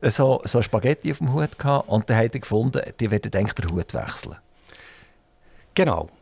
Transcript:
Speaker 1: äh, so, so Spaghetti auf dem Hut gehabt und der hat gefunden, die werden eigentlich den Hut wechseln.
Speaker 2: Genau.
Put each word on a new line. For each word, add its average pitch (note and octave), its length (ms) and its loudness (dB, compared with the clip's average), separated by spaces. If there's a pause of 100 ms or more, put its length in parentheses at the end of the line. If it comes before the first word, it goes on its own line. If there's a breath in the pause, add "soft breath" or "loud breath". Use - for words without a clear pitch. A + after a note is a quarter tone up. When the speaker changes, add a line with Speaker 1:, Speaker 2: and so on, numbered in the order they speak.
Speaker 1:
äh, B2+ 80 2
so, C3 340 2
so - 200 0
Spaghetti B2+ 480 0
auf C#3+ 80 -8
dem C#3 140 0
Hut D3+ 260 -2
gehabt C#3 280 0
und G#2+ 220 2
der A2 80 4
hat A2+ 140 2
gefunden, B2 500 0 (180)
die A2 120 0
werden G#2 240 -2
eigentlich G2+ 180 0
den E2 180 -4
Hut F2 220 -4
wechseln. - 440 -8 (1400 loud breath)
Speaker 2:
Genau. G#2+ 360 2 (120)